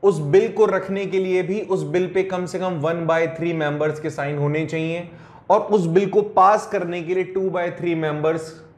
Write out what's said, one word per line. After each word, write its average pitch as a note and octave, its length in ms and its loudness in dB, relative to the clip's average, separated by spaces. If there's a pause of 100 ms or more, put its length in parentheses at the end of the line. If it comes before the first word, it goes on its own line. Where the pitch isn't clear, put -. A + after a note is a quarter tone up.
उस F#3+ 160 4
बिल F3+ 320 4
को G#3+ 140 4
रखने G3 400 -2
के F#3+ 140 -2
लिए F#3 240 0
भी F#3+ 180 -4
उस F3 220 -2
बिल E3+ 300 0
पे F#3 100 2
कम F#3 220 -4
से F3 140 -6
कम F3+ 220 -4
one E3+ 260 -2
by E3 140 2 (160)
three E3+ 160 -2
मेंबर्स D3+ 460 -2
के E3 100 -6
साइन D3 280 -4
होने D3 280 0
चाहिए E3 440 -4 (400)
और G3+ 120 6
उस G3+ 240 2
बिल F#3 240 2
को G3+ 120 4
पास G3+ 500 4
करने F3 320 -4
के F3 120 -2
लिए F#3 220 -2
two F#3+ 140 -2
by F3 160 -2
three E3+ 280 -2
मेंबर्स D#3+ 640 -2 (160)